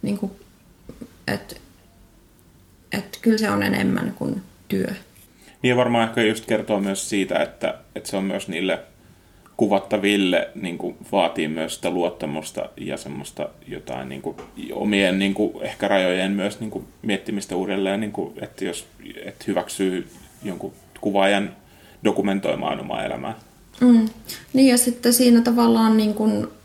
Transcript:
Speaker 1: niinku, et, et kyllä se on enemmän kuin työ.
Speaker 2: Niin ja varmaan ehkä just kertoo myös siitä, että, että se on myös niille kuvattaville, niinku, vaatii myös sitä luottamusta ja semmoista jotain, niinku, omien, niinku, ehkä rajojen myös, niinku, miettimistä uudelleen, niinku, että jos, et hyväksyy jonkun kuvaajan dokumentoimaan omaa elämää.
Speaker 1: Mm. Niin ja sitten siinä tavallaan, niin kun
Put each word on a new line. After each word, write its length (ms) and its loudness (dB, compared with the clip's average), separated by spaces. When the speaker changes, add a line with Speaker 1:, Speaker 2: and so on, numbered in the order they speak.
Speaker 1:
niinku, 340 -4
et, 320 -10
et 300 -8
kyllä 160 4
se 120 -2
on 120 0
enemmän 540 0
kuin 260 -4
työ. 180 -2
Speaker 2:
Niin 80 4
ja 60 6
varmaan 320 4
ehkä 140 0
just 240 2
kertoo 340 0
myös 300 -4
siitä, 320 0
että, 320 -4
että 160 -10
se 60 -4
on 80 0
myös 240 -4
niille 320 -2
kuvattaville, 1000 2
niinku, 420 -6
vaatii 360 2
myös 260 -4
sitä 160 -4
luottamusta 840 -4
ja 200 -8
semmoista 520 -10
jotain, 400 -10
niinku, 280 -10
omien, 460 2
niinku, 440 0
ehkä 260 -4
rajojen 440 2
myös, 280 -4
niinku, 240 -8
miettimistä 540 -4
uudelleen, 440 0
niinku, 400 -6
että 240 -10
jos, 220 -6
et 220 -14
hyväksyy 640 -2
jonkun 300 -10
kuvaajan 500 2
dokumentoimaan 760 0
omaa 240 -6
elämää. 300 -6
Speaker 1:
Mm. 280 8
Niin 160 8
ja 100 6
sitten 340 2
siinä 280 8
tavallaan, 560 4
niin 180 2
kun 380 0